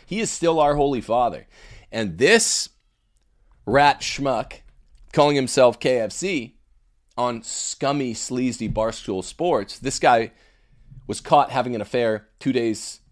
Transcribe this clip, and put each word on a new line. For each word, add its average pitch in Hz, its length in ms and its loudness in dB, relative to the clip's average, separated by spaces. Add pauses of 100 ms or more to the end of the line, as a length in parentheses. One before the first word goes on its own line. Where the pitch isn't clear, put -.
he 202 140 -6
is 214 100 -4
still 165 300 0
our 147 160 2
holy 143 240 0
father. 110 460 -2 (440)
And 104 280 -6
this 190 500 2 (1000)
rat 139 360 4
schmuck 131 580 -4 (520)
calling 147 240 4
himself 127 440 4
K 123 200 2
F 107 120 -4
C 160 440 -6 (600)
on 120 260 -4
scummy, 139 680 -4
sleazy 123 560 -4
Barstool 110 560 -4
Sports, 147 540 -4
this 131 200 -6
guy 120 340 4 (720)
was 110 140 -8
caught 147 300 2
having 123 240 -2
an 110 60 -4
affair 110 480 -2 (100)
two 135 140 -4
days 117 480 -4 (120)